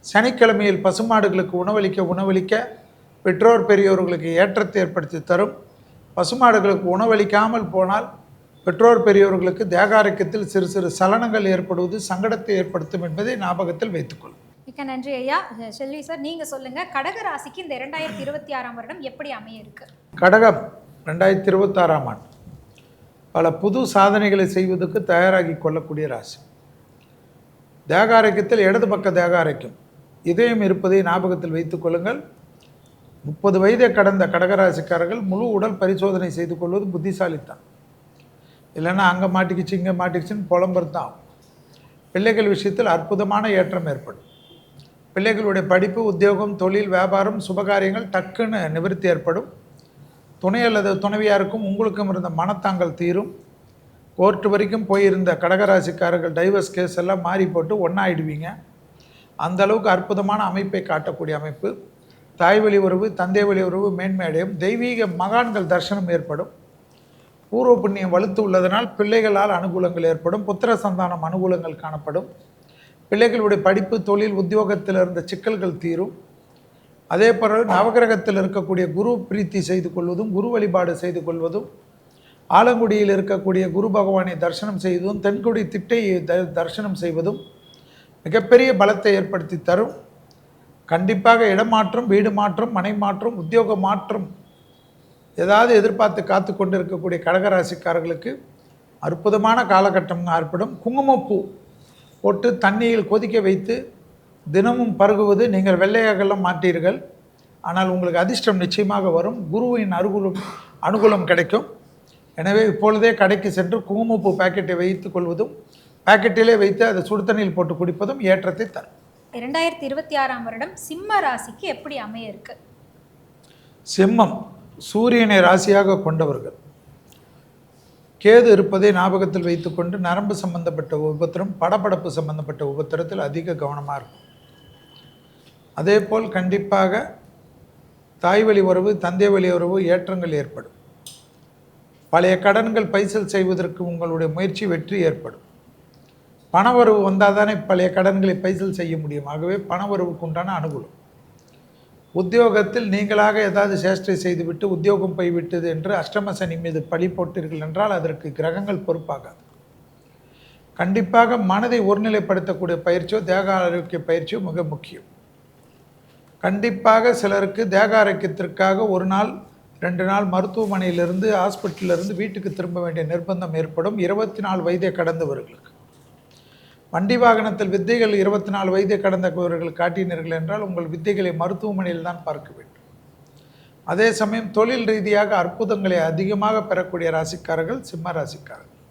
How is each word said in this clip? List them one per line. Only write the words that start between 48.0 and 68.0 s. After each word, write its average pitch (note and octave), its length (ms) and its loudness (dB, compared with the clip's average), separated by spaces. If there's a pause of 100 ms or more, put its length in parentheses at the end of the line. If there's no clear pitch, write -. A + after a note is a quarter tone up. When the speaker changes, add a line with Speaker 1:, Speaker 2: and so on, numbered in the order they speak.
Speaker 1:
டக்குன்னு G#3 460 -2 (160)
நிவர்த்தி F3+ 380 -2
ஏற்படும். E3+ 340 -4 (960)
துணை G3 260 0
அல்லது G#3 220 2 (140)
துணைவியாருக்கும் G#3 680 0
உங்களுக்கும் G3+ 420 -2
இருந்த F3+ 160 -4 (120)
மனத்தாங்கல் F3+ 600 -2
தீரும். F3 300 -2 (880)
கோர்ட் G3+ 340 2
வரைக்கும் G#3 380 0
போயிருந்த G3 400 4 (120)
கடகராசிக்காரர்கள் F3 960 2
டைவர்ஸ் F#3+ 380 0
கேஸ் F3+ 260 -4
எல்லாம் F#3 240 -2
மாறி F#3 280 0
போட்டு E3 200 -2 (120)
ஒண்ணாயிடுவீங்க. E3 600 -2 (1000)
அந்த F3+ 200 -2
அளவுக்கு G#3+ 300 2
அற்புதமான G3+ 440 -2 (100)
அமைப்பை F#3+ 400 -4
காட்டக்கூடிய D#3 500 -4
அமைப்பு. D#3 280 -8 (720)
தாய் F#3+ 240 6
வழி G3+ 220 4
உறவு, F#3 200 0 (140)
தந்தை F#3 280 2
வழி F#3+ 200 2
உறவு G3 200 -2 (100)
மேன்மையடையும். F#3 640 -2
தெய்வீக A#3 440 -2 (140)
மகான்கள் G#3 520 0
தரிசனம் F3+ 440 -2
ஏற்படும். D#3 340 -6 (1000)
பூர்வ B3 200 6 (100)
புண்ணியம் G3 320 -2